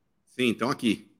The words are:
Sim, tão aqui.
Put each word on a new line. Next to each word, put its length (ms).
Sim, 260
tão 160
aqui. 500